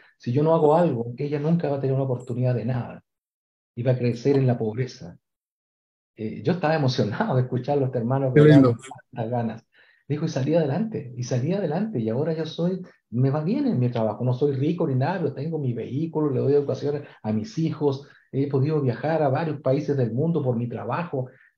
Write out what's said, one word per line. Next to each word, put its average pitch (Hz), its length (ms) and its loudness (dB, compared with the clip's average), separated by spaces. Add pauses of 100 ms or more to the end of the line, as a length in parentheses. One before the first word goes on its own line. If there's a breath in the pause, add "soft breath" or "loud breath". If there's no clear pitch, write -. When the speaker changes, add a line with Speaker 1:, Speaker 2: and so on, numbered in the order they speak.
(180 loud breath)
Speaker 1:
"Si - 140 -4
yo 143 120 2
no 160 120 4
hago 156 200 6
algo, 123 420 2
ella 147 220 -4
nunca 156 300 2
va 143 80 -2
a 135 40 -6
tener 135 140 0
una 135 100 0
oportunidad 123 500 -2
de 110 100 -2
nada, 107 380 -6 (720)
y 123 80 -4
va 131 100 4
a 127 40 2
crecer 123 400 2
en 135 100 4
la 117 100 4
pobreza". 120 600 -6 (1000)
Eh, 110 280 -8
yo 151 100 2
estaba 160 220 0
emocionado 131 600 0
de 127 80 2
escucharlo 135 400 -2
a 127 40 0
este 127 120 -4
hermano 127 340 0
Speaker 2:
Qué 151 80 8
Speaker 1:
que 151 60 8
Speaker 2:
lindo. 135 280 8
Speaker 1:
tenía - 260 -14 (100)
tantas 113 200 -8
ganas. 113 340 -4 (420 soft breath)
Dijo, 151 180 -2
"Y 151 40 -2
salí 143 260 0
adelante, 160 640 -2
y 120 60 -6
salí 135 300 -2
adelante, 196 460 -2
y 110 100 -2
ahora 151 240 -2
yo 160 120 -4
soy, 175 360 -2 (300 loud breath)
me 127 180 2
va 151 140 0
bien 269 240 0
en 185 120 0
mi 123 100 2
trabajo, 113 360 -2
no 127 80 2
soy 143 220 0
rico 160 320 0
ni 135 80 0
nada, 160 240 0
pero 151 140 -4
tengo 156 240 -6
mi 131 160 -2
vehículo, 147 560 -2
le 123 100 0
doy 127 140 2
educación 143 500 0 (200 loud breath)
a 110 80 -2
mis 107 260 -4
hijos, 143 500 -2 (240 loud breath)
he 139 160 -2
podido 143 340 2
viajar 143 420 0
a 139 60 2
varios 147 320 -2
países 143 360 0
del 113 160 0
mundo 156 300 0
por 127 140 0
mi 120 100 -2
trabajo". 123 600 -6 (280 loud breath)